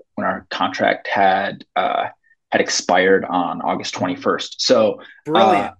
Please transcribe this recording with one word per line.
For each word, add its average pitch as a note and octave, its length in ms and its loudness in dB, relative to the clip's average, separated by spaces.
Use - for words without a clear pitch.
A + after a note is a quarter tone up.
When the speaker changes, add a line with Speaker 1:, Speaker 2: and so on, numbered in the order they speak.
Speaker 1:
when G#2 100 -4
our F#2+ 240 -4
contract - 560 -2
had, G2 580 0
uh, - 320 -2
had - 80 2
expired F#2+ 640 2
on E2+ 380 -2
August - 320 -4
twenty-first. - 680 -4
So, A2 380 2
Speaker 2:
Brilliant, G#2+ 460 2
Speaker 1:
uh, - 100 -20